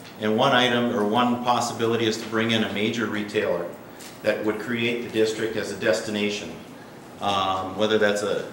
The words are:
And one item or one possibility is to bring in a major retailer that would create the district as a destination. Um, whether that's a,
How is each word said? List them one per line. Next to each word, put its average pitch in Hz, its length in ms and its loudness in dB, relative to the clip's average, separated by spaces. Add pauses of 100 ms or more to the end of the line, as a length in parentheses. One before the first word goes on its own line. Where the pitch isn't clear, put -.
(200)
And 107 160 2
one 135 160 4
item 120 440 4
or 104 100 2
one 120 380 2
possibility 117 640 2
is 107 120 2
to - 100 -8
bring 113 240 2
in 110 120 2
a 98 80 -4
major 110 340 0
retailer 101 600 -2 (560)
that 107 220 2
would 107 140 0
create 117 440 -2
the 113 80 -8
district 110 460 0
as 101 140 -4
a 101 60 -6
destination. 104 760 0 (720)
Um, 95 560 0
whether 107 220 4
that's 101 240 4
a, 87 300 -2